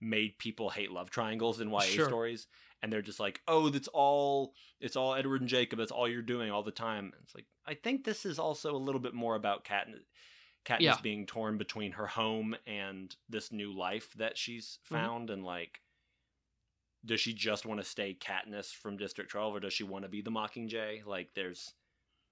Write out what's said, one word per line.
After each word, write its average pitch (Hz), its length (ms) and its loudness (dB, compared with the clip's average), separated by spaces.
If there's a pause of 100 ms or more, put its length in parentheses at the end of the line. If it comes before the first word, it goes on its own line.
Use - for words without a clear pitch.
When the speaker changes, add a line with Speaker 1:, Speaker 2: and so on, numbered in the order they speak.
Speaker 1:
made 110 380 2
people 110 320 -2
hate 101 200 -4
love 90 200 -6
triangles 113 500 0
in 107 100 -2
Y 101 140 4
A 95 40 4
Speaker 2:
Sure. 123 180 6
Speaker 1:
stories. 117 400 0 (340)
And 110 120 -2
they're 107 100 2
just 101 160 -8
like, 101 300 0
"Oh, 156 220 8
that's 139 180 0
all, 139 680 6 (260)
it's 131 140 -4
all 131 220 4
Edward 135 240 2
and 123 100 0
Jacob. 123 300 4
That's 110 100 0
all 120 180 2
you're 120 140 -2
doing 117 300 0
all 104 100 2
the 104 80 -4
time." 107 360 -4
And - 80 -12 (100)
it's - 100 -20
like, - 120 -16 (200)
I 156 80 -4
think 262 300 -2
this 214 200 -2
is 160 140 -2
also 156 340 0
a 139 60 0
little 135 220 0
bit 120 140 -4
more 117 200 2
about 104 300 0
Katniss, 101 400 -2 (600)
Katniss 123 180 4
Speaker 2:
Yeah. 139 200 8
Speaker 1:
being 104 240 0
torn 110 320 0
between 104 340 -4
her 104 140 -4
home 110 480 0 (140)
and 98 460 -8 (140)
this 110 220 -6
new 104 260 -6
life 95 380 -2
that 110 240 -2
she's 117 460 -8
Speaker 2:
Mm-hmm. - 100 -10
Speaker 1:
found. 117 360 -2
And, 98 140 -4
like, 87 360 -8 (1200)
does 113 160 2
she 117 140 0
just 107 320 0
wanna 107 160 -4
stay 98 320 -4
Katniss 101 580 -6
from 101 240 -8
District 98 360 -6
twelve, 104 240 -2
or 98 40 -4
does 95 120 -4
she - 100 -2
wanna 98 260 -6
be 101 140 -6
the 110 80 -6
Mockingjay? 110 760 -4
Like, 95 300 -6
there's, 92 400 -6 (580)